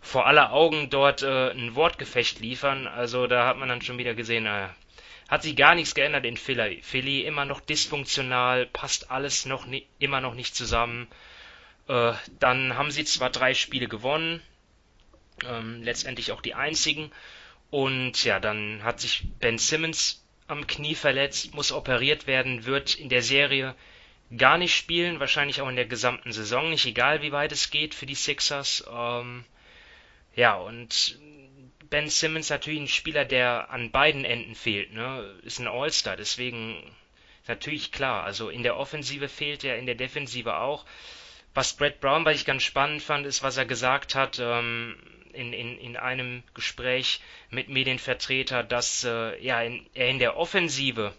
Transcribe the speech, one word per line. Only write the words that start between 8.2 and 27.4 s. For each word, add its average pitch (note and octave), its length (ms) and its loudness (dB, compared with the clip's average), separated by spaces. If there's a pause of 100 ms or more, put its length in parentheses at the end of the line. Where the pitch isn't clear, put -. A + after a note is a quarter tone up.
passt - 460 -6
alles C#3 340 -2
noch C3 200 -6
ni-, C3 220 -10 (100)
immer C#3 220 0
noch B2+ 160 -4
nicht A#2+ 180 -8
zusammen. A#2 540 0 (800)
Äh, A#2+ 240 4 (280)
dann B2+ 360 4
haben C#3+ 160 0
sie D3 140 -2
zwar B2+ 240 0
drei C3 240 2
Spiele B2+ 340 0
gewonnen, D3+ 540 -2 (1040)
ähm, A#2 360 -8
letztendlich A#2 500 -4
auch - 80 -10
die - 120 -6
einzigen. D3+ 580 -2 (580)
Und C3 560 0
ja, G2 160 4
dann G#2+ 420 -4
hat A#2 160 -2
sich - 260 -2 (140)
Ben A#2 180 2
Simmons - 680 0 (220)
am D3 180 -6
Knie D3+ 300 -4
verletzt, C#3 580 0
muss C#3+ 180 -2
operiert C3+ 540 2
werden, B2+ 400 0
wird C#3 300 0
in C#3 140 -12
der B2 120 4
Serie C3 540 2 (600)
gar C3+ 220 8
nicht F3 180 2
spielen, E3+ 440 0
wahrscheinlich C#3+ 420 0
auch C3+ 80 -2
in B2+ 60 -4
der B2 100 2
gesamten A#2+ 460 -2
Saison A#2 400 0
nicht, D3 160 2
egal B2+ 340 4
wie D3 100 -4
weit D3 200 0